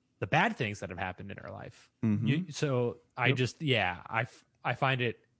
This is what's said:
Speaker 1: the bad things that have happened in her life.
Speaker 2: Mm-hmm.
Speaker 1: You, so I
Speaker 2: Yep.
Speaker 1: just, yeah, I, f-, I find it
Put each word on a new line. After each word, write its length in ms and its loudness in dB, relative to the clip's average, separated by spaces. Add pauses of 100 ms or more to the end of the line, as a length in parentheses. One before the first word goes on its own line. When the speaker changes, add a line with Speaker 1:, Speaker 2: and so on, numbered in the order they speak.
(200)
Speaker 1:
the 60 -4
bad 320 2
things 220 -2
that 100 -8
have 80 -8
happened 320 -6
in 80 -12
her 140 -12
life. 400 -16 (120)
Speaker 2:
Mm-hmm. 240 2
Speaker 1:
You, 220 2
so 480 0 (180)
I 120 2
Speaker 2:
Yep. 100 6
Speaker 1:
just, 240 -2
yeah, 360 2 (120)
I, 120 0
f-, 240 -10 (200)
I 80 0
find 260 2
it 200 0 (200)